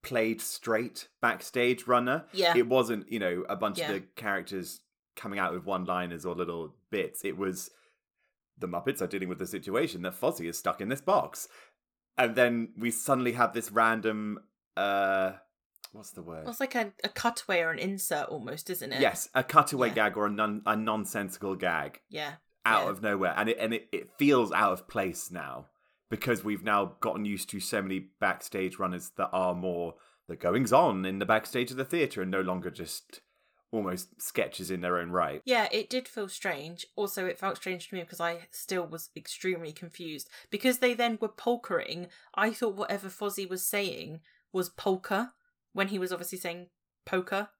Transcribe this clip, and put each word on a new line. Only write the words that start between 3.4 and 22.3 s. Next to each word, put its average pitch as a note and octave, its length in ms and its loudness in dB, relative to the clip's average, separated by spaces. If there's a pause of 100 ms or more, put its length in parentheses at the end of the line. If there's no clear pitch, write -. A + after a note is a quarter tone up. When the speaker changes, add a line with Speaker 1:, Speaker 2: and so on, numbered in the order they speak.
Speaker 1:
a G2+ 80 0
bunch G2 220 -2
Speaker 2:
Yeah. D#3+ 120 -2
Speaker 1:
of - 40 0
the F#2+ 60 -4 (140)
characters G2 640 -4 (380)
coming G2+ 220 -8
out F2+ 140 2
with F2 120 -6
one-liners F2+ 600 -2
or F2 100 -2
little E2+ 400 -4 (160)
bits. - 340 -4
It F#2 100 -2
was F#2 360 -4 (840)
the F#2 100 -6
Muppets F2+ 340 -2
are F2+ 60 -2
dealing F#2 200 -4
with F2+ 120 -6
the F#2 80 -4
situation G2 560 -2
that F2+ 140 -4
Fozzie E2+ 300 -2
is E2+ 100 -6
stuck - 220 -2
in G2 100 -4
this C3+ 120 -4
box. - 460 0 (720)
And A#2 180 4
then A#2+ 420 4
we A#2 140 -2
suddenly B2+ 420 2
have A#2+ 200 2
this A#2 180 -4
random, G#2+ 680 2 (380)
uh, G2 560 2 (580)
what's G#2 200 -16
the F#2 100 -14
word? D#3+ 220 -10
Speaker 2:
Well, A#3+ 80 -8
it's A3+ 80 -10
like C4 160 -2
a, G#3+ 180 -2 (100)
a - 60 0
cutaway - 500 0
or E3 120 2
an D#3+ 80 -4
insert F#3+ 500 -2
almost, C#3+ 400 -8
isn't C3+ 240 -6
it? B2+ 80 2
Speaker 1:
Yes, - 340 2
a C3 80 4
cutaway C3+ 460 6
Speaker 2:
Yeah. G2 60 -2
Speaker 1:
gag G#2+ 220 4
or G#2 100 2
a G#2 40 2
non-, G#2 340 0
a G#2+ 120 4
nonsensical G2+ 800 -2
gag. E2 440 -2 (100)
Speaker 2:
Yeah. D3+ 240 -6 (320)